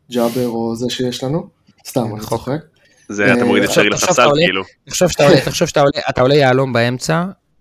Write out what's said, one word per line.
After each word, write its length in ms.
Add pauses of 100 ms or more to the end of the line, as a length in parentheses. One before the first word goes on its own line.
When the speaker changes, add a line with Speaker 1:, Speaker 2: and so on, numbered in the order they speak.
(120)
Speaker 1:
ג'אבר 340
או 300
זה 140
שיש 340
לנו. 240 (380)
סתם, 140
אני 140
Speaker 2:
נכון. 60 (180)
Speaker 1:
צוחק. 200 (500)
Speaker 3:
זה 240
אתה 80
Speaker 1:
אה, 40
Speaker 3:
מוריד 180
את 60
Speaker 2:
תחשוב, 160
Speaker 3:
שרי 60
Speaker 2:
תחשוב 180
Speaker 3:
לספסל, 60
Speaker 2:
שאתה 100
עולה, 200
Speaker 3:
כאילו. 180 (260)
Speaker 2:
תחשוב 200
שאתה 200
עולה, 120
תחשוב 280
שאתה 120
עולה, 100 (180)
אתה 140
עולה 120
יהלום 380
באמצע, 520 (360)